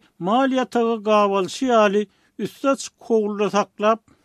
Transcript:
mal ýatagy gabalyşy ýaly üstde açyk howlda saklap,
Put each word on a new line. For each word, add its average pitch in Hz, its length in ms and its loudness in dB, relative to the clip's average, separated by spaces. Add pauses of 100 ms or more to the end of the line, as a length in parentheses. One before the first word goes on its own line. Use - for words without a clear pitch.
(180)
mal 240 320 0
ýatagy 233 520 -2
gabalyşy 202 640 0
ýaly 208 400 2 (320)
üstde 233 320 -6
açyk - 220 -4 (160)
howlda 208 420 0
saklap, 208 500 0 (240)